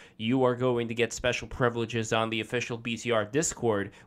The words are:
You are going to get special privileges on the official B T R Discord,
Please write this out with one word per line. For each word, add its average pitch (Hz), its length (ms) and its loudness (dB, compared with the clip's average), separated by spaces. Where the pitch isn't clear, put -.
You 123 260 2
are 123 120 4
going 120 340 0
to 117 40 -4
get 113 200 2
special 117 340 -2
privileges 117 640 0
on 113 180 2
the 110 120 -2
official 117 360 -4
B 117 200 -6
T 120 140 -6
R 107 120 4
Discord, 107 680 0